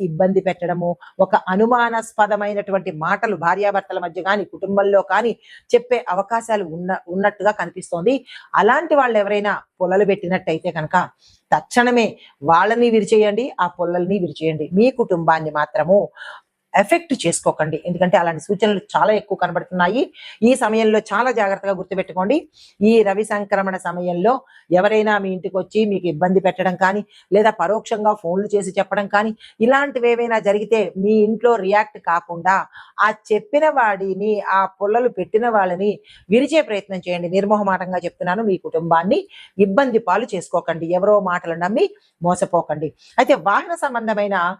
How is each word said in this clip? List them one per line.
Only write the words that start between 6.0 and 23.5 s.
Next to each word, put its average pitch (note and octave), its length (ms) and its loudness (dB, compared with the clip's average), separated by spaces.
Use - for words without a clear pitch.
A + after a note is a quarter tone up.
అవకాశాలు G#3 560 -4
ఉన్న, F3 320 -6
ఉన్నట్టుగా G3 420 0
కనిపిస్తోంది. F#3 720 -6
అలాంటి C4 400 2
వాళ్ళు B3 240 2
ఎవరైనా G3+ 400 -2
పొలలు F#3 240 2
పెట్టినట్టయితే F3 640 -2
కనుక D#3+ 380 -2
తక్షణమే A#3+ 600 0
వాళ్ళని G#3 480 4
విరిచేయండి, G#3+ 720 2
ఆ F3+ 60 2
పొలల్ని F3+ 520 -2
విరిచేయండి. D#3 540 -4
మీ A3 180 4
కుటుంబాన్ని E3 600 0
మాత్రము D#3+ 580 0
ఎఫెక్ట్ B3 480 0
చేసుకోకండి, D#3 600 -2
ఎందుకంటే F3+ 300 0
అలాంటి E3+ 260 -2
సూచనలు G#3 380 0
చాలా F3+ 160 4
ఎక్కువ G3 260 -2
కనబడుతున్నాయి. F3+ 720 -2
ఈ A#3+ 120 6
సమయంలో A3 440 2
చాలా G#3 320 0
జాగ్రత్తగా G3 420 -2
గుర్తుపెట్టుకోండి. F#3+ 760 -4
ఈ A3 200 6
రవి G3+ 220 0
సంక్రమణ G3 520 -2